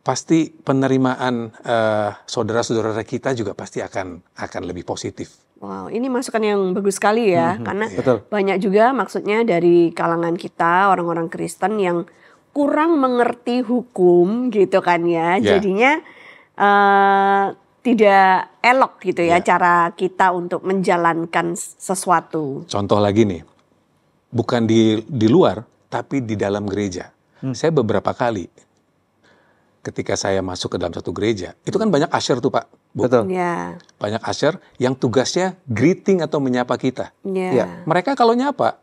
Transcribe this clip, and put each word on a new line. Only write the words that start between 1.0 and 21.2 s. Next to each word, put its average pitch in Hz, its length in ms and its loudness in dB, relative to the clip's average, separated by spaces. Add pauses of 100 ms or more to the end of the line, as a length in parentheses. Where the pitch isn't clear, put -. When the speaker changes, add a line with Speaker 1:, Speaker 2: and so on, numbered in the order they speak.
Speaker 1:
eh, 110 500 0 (140)
saudara-saudara 110 800 -2
kita 131 320 -6
juga 101 160 -6
pasti 104 320 -10
akan, 92 400 -10 (100)
akan - 300 -10
lebih 87 180 -10
positif. - 540 -10 (240)
Speaker 2:
Wow, 196 320 -12
ini 240 160 -6
masukan 247 320 -4
yang 208 200 -2 (120)
bagus 196 240 -2
sekali 220 340 0
ya, 170 220 2
Speaker 3:
Mhm, 190 100 -6
Speaker 2:
karena 196 280 -6
Speaker 3:
betul. 131 260 0 (100)
Speaker 2:
banyak 196 320 -2
juga 202 340 2
maksudnya 214 520 -2
dari 175 480 4
kalangan 170 420 -2
kita, 175 540 0
orang-orang 170 400 0
Kristen 180 480 -6
yang 175 320 -2 (420)
kurang 302 460 0
mengerti 247 640 0
hukum 208 880 2
gitu 190 320 2
kan 175 240 0
ya. 170 320 0
Speaker 1:
Ya. 202 180 2
Speaker 2:
Jadinya, 208 460 2 (560)
eh, 196 880 4 (340)
tidak 196 520 4 (280)
elok 247 320 4 (100)
gitu 175 200 -2
ya 170 160 4
Speaker 1:
Ya. - 80 -2
Speaker 2:
cara 175 280 4 (160)
kita 185 400 0
untuk 180 320 -4
menjalankan 170 880 0